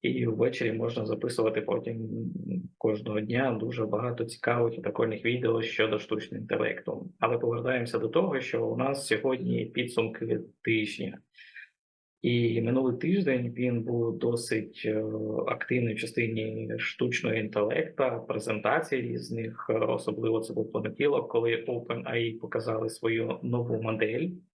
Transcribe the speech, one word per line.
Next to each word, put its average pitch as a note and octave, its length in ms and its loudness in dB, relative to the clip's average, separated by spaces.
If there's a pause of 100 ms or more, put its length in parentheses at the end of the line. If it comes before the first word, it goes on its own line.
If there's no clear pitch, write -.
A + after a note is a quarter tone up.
І B2 240 0
ввечері A#2 460 0
можна A#2 340 -2
записувати A2 540 0
потім A2+ 480 -2 (680)
кожного G#2+ 420 0
дня A#2 400 2
дуже A2+ 260 0
багато A#2 380 -2
цікавих A#2 540 2
і - 20 -8
прикольних G#2+ 440 0
відео A2+ 380 2
щодо A2 360 2
штучного G#2+ 440 -4
інтелекту. - 680 -2 (100)
Але A#2 180 4
повертаємося A#2+ 600 0
до A2 100 0
того, D#3 320 2
що A#2 260 0
у A2+ 100 0
нас C3+ 300 0
сьогодні A#2+ 580 2
підсумки A2+ 760 -2 (220)
тижня. G#2+ 560 -2 (1040)
І A#2 380 4
минулий B2 340 2
тиждень C3+ 600 2
він B2 260 0
був A#2 360 0
досить, A#2 680 -2
е, G#2+ 200 2 (420)
активний A#2 480 0
в G#2+ 40 -6
частині A2+ 800 -2
штучного A#2+ 580 0
інтелекту, A#2 920 0
презентацій B2 720 0
різних. A#2 680 -6
Е, - 20 6
особливо A2+ 680 2
це - 140 -8
був - 180 -2
понеділок, C#3 560 0
коли A#2 360 2
Open A#2 400 -4
A A2+ 100 -4
I A#2 260 0
показали A2+ 480 -2
свою A2+ 540 0
нову A#2+ 400 0
модель. A2 460 0 (260)